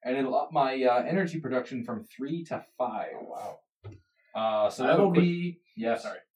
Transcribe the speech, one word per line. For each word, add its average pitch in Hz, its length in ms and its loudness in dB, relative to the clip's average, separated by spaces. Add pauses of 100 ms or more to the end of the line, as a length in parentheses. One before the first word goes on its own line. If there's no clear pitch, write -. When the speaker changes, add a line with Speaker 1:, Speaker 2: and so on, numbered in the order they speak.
Speaker 1:
and 127 120 -2
it'll 131 220 0
up - 140 -2
my, 131 320 2
uh, 123 180 4
energy 170 380 0
production 127 440 -4
from 107 200 -8 (120)
three 156 280 -6
to - 180 -8 (160)
five. 123 300 -4 (120)
Speaker 2:
Oh, - 380 -12 (760)
wow. - 320 2
Speaker 1:
Uh, 123 40 2
so 131 140 -6
Speaker 3:
I - 40 4
have 127 60 6
a - 40 6
Speaker 1:
that'll 202 140 6
Speaker 3:
quick 175 120 6
Speaker 1:
be, 175 360 -2 (160)
yes. 226 280 -2
Speaker 3:
Sorry. - 140 -10 (180)